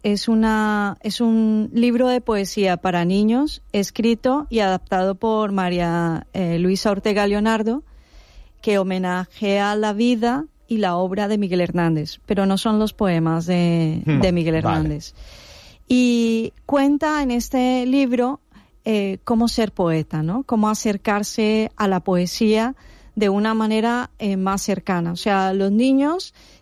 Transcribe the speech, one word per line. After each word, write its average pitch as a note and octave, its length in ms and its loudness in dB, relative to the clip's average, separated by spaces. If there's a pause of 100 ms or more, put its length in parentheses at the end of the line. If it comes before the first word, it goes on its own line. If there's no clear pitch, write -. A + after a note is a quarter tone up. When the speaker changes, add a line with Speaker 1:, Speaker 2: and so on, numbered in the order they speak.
Speaker 1:
es G#3 240 -2
una, G#3+ 760 2
es A3 180 -4
un A3 500 2
libro A#3+ 380 2
de B3 100 0
poesía G3 560 0
para F3 300 0
niños, G#3+ 560 2 (100)
escrito A#3 800 0
y A3+ 100 -2
adaptado F#3+ 560 0
por G#3+ 380 -2
María, E3+ 800 -2
eh, E3+ 260 -2
Luisa F#3+ 320 0
Ortega G3+ 360 0
Leonardo, A3 560 0 (760)
que G#3 160 2
homenajea F#3+ 1000 -2
la G#3+ 160 0
vida A#3+ 500 0 (240)
y A3+ 100 -2
la F#3 200 0
obra F#3+ 300 -2
de G#3+ 120 0
Miguel F3+ 220 0
Hernández, E3 680 -2
pero G3 180 0
no G3 140 2
son G#3+ 180 0
los G#3+ 160 0
poemas E3 540 0
de, E3+ 580 2
Speaker 2:
Hmm, D3 140 2
Speaker 1:
de F#3 140 4
Miguel D#3+ 280 0
Speaker 2:
vale. G2+ 160 0
Speaker 1:
Hernández. D#3 360 -4 (720)
Y A#3 680 2 (140)
cuenta C#4+ 560 2
en B3+ 80 -2
este B3+ 560 0
libro, B3+ 520 0 (460)
eh, G3+ 380 0
cómo A#3 240 2
ser A3 240 -2
poeta, D#3+ 500 -2
¿no? F#3 220 -2
Cómo G#3+ 260 0
acercarse G#3+ 1080 -2
a G#3 120 -2
la F#3 140 0
poesía G#3+ 760 0 (400)
de G#3 140 0
una G#3 260 0
manera, A3 640 -2
eh, G3 180 -2
más F#3+ 240 -2
cercana. F3+ 500 -2
O F3 40 -6
sea, F#3+ 380 0
los G3 180 0
niños C4+ 640 0 (260)